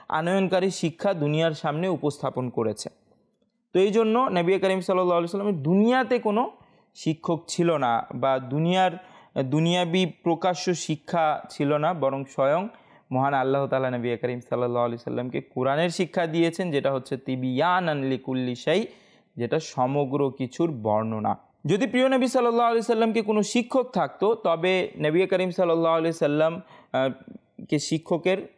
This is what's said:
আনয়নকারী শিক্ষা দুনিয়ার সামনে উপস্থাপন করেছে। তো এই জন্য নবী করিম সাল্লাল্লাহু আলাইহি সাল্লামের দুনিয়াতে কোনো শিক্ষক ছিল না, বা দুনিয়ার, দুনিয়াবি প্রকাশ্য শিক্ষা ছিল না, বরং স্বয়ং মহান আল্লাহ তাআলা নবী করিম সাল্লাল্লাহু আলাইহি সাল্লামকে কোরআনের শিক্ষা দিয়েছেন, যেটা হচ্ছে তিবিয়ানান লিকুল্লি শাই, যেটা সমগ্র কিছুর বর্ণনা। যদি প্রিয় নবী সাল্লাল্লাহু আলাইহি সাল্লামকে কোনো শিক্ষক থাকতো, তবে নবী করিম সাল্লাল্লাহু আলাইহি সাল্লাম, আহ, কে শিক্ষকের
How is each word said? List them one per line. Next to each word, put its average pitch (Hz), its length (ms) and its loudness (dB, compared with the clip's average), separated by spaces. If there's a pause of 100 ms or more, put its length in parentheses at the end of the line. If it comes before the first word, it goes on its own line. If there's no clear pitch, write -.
আনয়নকারী 185 640 0
শিক্ষা 185 440 -2
দুনিয়ার 156 380 0
সামনে 156 360 -2
উপস্থাপন 139 640 -4
করেছে। 110 380 -2 (840)
তো 180 80 4
এই 202 100 4
জন্য 220 280 4
নবী 190 400 2
করিম 190 220 0
সাল্লাল্লাহু 180 380 2
আলাইহি 170 100 0
সাল্লামের 196 340 -2
দুনিয়াতে 233 560 2
কোনো 226 320 0 (440)
শিক্ষক 160 540 -4
ছিল 170 280 2
না, 120 380 0
বা 131 240 0
দুনিয়ার, 165 520 0 (540)
দুনিয়াবি 170 600 2
প্রকাশ্য 175 680 -2
শিক্ষা 156 640 -2 (100)
ছিল 147 260 0
না, 151 180 0
বরং 135 300 -2
স্বয়ং 147 440 0 (440)
মহান 135 220 2
আল্লাহ 135 320 2
তাআলা 135 240 0
নবী 120 260 -2
করিম 123 240 -4
সাল্লাল্লাহু 123 440 -2
আলাইহি 117 200 -4
সাল্লামকে 123 360 -6
কোরআনের 135 500 0
শিক্ষা 170 360 -2
দিয়েছেন, 165 440 0
যেটা 139 220 0
হচ্ছে 135 240 -6
তিবিয়ানান 139 840 0
লিকুল্লি 127 520 -4
শাই, 170 320 0 (500)
যেটা 120 240 -2
সমগ্র 139 680 -2
কিছুর 135 420 -4
বর্ণনা। 107 680 -2 (280)
যদি 202 200 0
প্রিয় 254 220 2
নবী 262 180 2
সাল্লাল্লাহু 240 400 2
আলাইহি 233 160 2
সাল্লামকে 226 400 2
কোনো 214 200 2
শিক্ষক 247 500 0
থাকতো, 180 420 0
তবে 180 560 0 (100)
নবী 156 260 2
করিম 185 240 0
সাল্লাল্লাহু 165 440 2
আলাইহি 165 180 0
সাল্লাম, 160 480 0 (320)
আহ, 131 180 0 (580)
কে 156 100 0
শিক্ষকের 165 800 -2